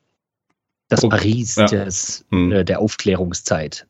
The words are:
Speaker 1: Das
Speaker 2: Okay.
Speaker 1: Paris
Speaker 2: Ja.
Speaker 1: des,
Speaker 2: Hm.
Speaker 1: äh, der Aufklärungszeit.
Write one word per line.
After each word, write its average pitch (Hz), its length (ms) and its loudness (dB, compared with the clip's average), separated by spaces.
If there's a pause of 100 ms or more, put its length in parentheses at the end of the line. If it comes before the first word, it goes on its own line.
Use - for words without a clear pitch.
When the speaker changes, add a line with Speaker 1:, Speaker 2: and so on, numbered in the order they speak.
(880)
Speaker 1:
Das - 160 2
Speaker 2:
Okay. 110 120 4
Speaker 1:
Paris 110 400 0
Speaker 2:
Ja. 107 100 6
Speaker 1:
des, 98 640 -4
Speaker 2:
Hm. 90 220 2
Speaker 1:
äh, 98 120 2
der 90 160 -2
Aufklärungszeit. 90 1080 -2